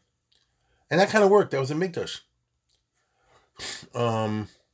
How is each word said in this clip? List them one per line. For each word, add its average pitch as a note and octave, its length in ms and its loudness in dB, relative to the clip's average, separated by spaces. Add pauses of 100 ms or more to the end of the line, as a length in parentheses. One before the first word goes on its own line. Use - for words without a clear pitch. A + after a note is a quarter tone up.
(880)
And D#3 100 2
that G3 100 4
kind G#3 140 4
of F#3+ 60 6
worked. G3 220 4
That C3+ 80 -2
was C3+ 120 -4
a D3+ 40 -4
Mikdash. E3 460 -6 (1700)
Um, A2 540 -2 (260)